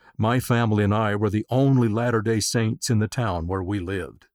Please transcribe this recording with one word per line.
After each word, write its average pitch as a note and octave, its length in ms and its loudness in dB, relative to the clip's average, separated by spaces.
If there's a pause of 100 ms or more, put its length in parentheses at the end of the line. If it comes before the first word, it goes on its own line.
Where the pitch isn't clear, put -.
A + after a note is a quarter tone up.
(180)
My A#2 200 2
family A2+ 460 2
and G2+ 100 2
I G#2+ 220 0
were G#2 140 0
the G#2+ 180 -2
only C3 400 4
Latter-day A2+ 520 0
Saints A2+ 500 -2
in A2 80 2
the G#2+ 100 0
town F2+ 380 -4
where F#2 160 -2
we G2 180 -4
lived. E2+ 540 -8